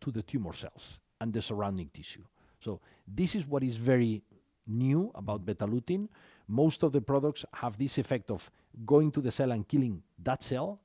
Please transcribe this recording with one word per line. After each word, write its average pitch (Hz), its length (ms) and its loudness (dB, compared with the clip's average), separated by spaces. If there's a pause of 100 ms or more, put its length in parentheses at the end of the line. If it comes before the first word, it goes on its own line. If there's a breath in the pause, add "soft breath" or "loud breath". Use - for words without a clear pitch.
to 143 100 -6
the 110 120 -4
tumor 104 300 -4
cells - 460 -16 (220)
and 117 100 -2
the 107 120 -2
surrounding 98 500 -4
tissue. - 300 -18 (360 soft breath)
So 101 220 -8 (260 soft breath)
this 123 280 -2
is 180 100 -2
what 139 180 0
is 120 140 0
very 117 460 4 (420)
new 135 480 2
about 101 320 -6
Betalutin. 120 640 -2 (400 loud breath)
Most 143 340 4
of 160 100 4
the 139 100 2
products 139 520 0
have 113 240 -4
this 135 220 -2
effect 123 320 -2
of - 180 -8 (360 soft breath)
going 147 260 6
to 143 100 0
the 127 80 0
cell 127 220 0
and 110 160 -2
killing 123 340 0 (160)
that 131 240 -2
cell. 135 440 -4